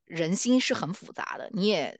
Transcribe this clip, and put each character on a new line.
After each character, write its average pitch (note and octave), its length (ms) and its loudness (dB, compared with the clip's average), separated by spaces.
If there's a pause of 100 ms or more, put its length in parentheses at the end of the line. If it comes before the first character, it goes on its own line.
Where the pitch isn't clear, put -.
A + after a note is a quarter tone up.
人 E3 320 0
心 B3 240 4
是 B3+ 140 0
很 F3+ 200 -2
复 - 200 -12
杂 - 240 -8
的， - 160 -10
你 F#3 140 0
也 F3 320 0